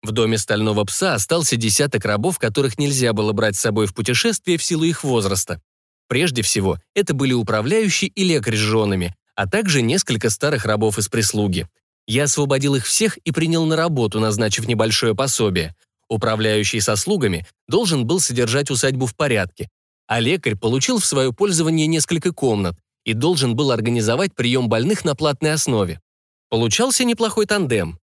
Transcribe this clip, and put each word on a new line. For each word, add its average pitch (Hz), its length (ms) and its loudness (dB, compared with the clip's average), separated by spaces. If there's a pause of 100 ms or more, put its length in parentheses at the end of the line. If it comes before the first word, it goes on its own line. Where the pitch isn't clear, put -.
В 110 100 -8
доме 110 260 2
Стального 107 480 0
Пса 180 280 -2
остался 151 420 0
десяток 117 500 0
рабов, 110 340 0
которых 120 400 -2
нельзя 131 340 0
было 107 180 0
брать 104 260 0
с - 40 -4
собой 107 240 2
в 98 80 -4
путешествие 165 640 0
в - 60 -4
силу 160 220 0
их 165 180 -2
возраста. 98 580 -2 (460)
Прежде 131 340 0
всего, 95 380 0 (160)
это 196 180 0
были 135 200 0
управляющий 123 760 0
и 190 160 -2
лекарь 123 320 0
с 104 40 0
женами, 101 560 0 (200)
а 98 120 -2
также 185 340 0
несколько 117 480 0
старых 135 360 -2
рабов 107 320 0
из 104 120 -2
прислуги. 101 580 0 (400)
Я 127 160 0
освободил 139 520 0
их 127 100 -2
всех - 320 0
и - 140 -6
принял 165 340 0
на 160 100 2
работу, 131 440 0
назначив 110 480 0
небольшое 110 480 2
пособие. 95 600 0 (320)
Управляющий 110 720 0
со 104 160 0
слугами 104 500 0 (220)
должен 165 380 2
был 175 140 0
содержать 123 500 0
усадьбу 131 380 0
в - 80 -8
порядке, 110 540 -2 (380)
а 117 120 0
лекарь 123 360 0
получил 131 440 0
в - 60 -2
свое 131 280 0
пользование 160 540 2
несколько 165 440 0
комнат 101 460 0 (260)
и 113 100 -2
должен 131 420 0
был 135 160 0
организовать 117 640 0
прием 123 340 0
больных 131 340 0
на 147 120 0
платной 151 380 0
основе. 104 460 0 (500)
Получался 120 540 0
неплохой 226 440 0
тандем. 117 520 -2 (140)